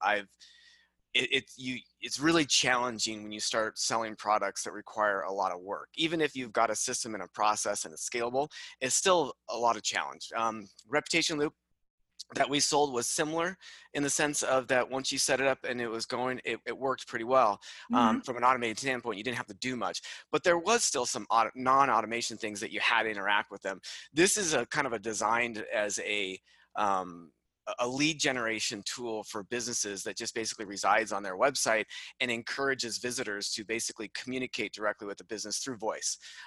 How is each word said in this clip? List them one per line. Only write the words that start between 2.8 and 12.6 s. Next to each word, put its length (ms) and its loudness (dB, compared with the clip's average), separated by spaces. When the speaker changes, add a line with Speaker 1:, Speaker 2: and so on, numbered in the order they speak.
Speaker 1:
when 100 -10
you 80 -6
start 380 0
selling 380 -2
products 480 0
that 80 -6
require 500 0
a 100 -4
lot 220 0
of 80 -8
work. 340 -8
Even 240 0
if 160 0
you've 160 -8
got 200 4
a 40 0
system 380 -4
and 80 -6
a 60 -10
process 580 0
and 80 -12
it's 160 -8
scalable, 400 -2
it's 140 0
still 360 4
a 60 -6
lot 200 4
of 80 -6
challenge. 520 -4
Um, 320 -2
Reputation 480 0
Loop 160 0
that 140 2
we 100 2
sold 340 2